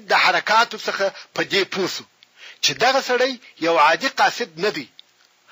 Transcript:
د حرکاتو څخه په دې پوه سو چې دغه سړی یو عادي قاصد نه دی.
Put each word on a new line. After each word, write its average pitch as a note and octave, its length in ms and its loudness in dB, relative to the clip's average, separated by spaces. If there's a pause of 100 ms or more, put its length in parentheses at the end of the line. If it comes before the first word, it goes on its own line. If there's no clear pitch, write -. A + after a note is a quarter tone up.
د G3+ 60 0
حرکاتو G#3 640 2
څخه G3 280 -4 (300)
په E3+ 80 -4
دې E3+ 200 0 (100)
پوه F#3 140 -2
سو - 160 -8 (600)
چې - 80 2 (140)
دغه C4 160 4
سړی B3+ 320 0 (320)
یو E3 140 2
عادي E3 280 4
قاصد G#3+ 420 0 (140)
نه G#3 60 2
دی. C#3 180 -8 (640)